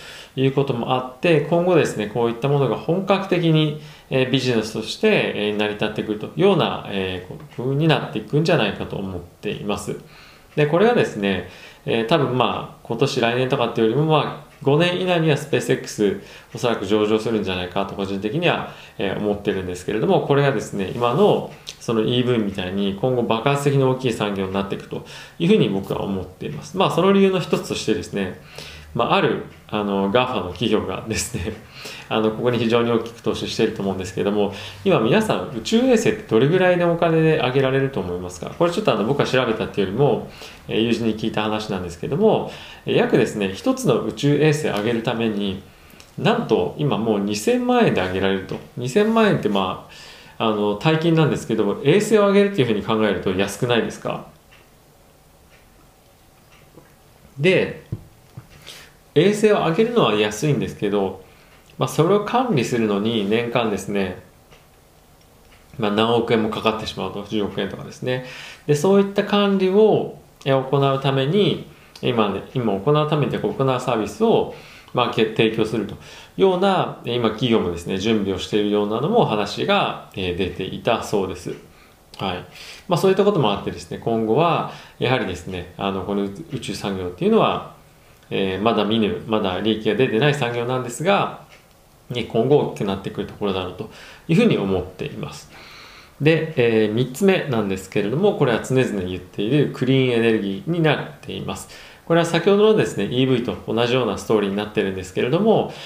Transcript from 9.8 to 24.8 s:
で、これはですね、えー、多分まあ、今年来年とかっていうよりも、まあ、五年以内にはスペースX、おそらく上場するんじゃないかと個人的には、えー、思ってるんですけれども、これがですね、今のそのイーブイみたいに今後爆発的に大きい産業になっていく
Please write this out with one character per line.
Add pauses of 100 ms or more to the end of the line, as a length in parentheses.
で、
こ
れ
は
で
す
ね、 (360)
え
ー、
多
分
ま
あ、
今
年
来
年
と
か
っ
て
い
う
よ
り
も、
ま
あ、
五
年
以
内
に
は
ス
ペ
ー
ス
X、 (320)
お
そ
ら
く
上
場
す
る
ん
じ
ゃ
な
い
か
と
個
人
的
に
は、 (260)
え
ー、
思
っ
て
る
ん
で
す
け
れ
ど
も、
こ
れ
が
で
す
ね、
今
の (300)
そ
の
イ
ー
ブ
イ
み
た
い
に
今
後
爆
発
的
に
大
き
い
産
業
に
な
っ
て
い
く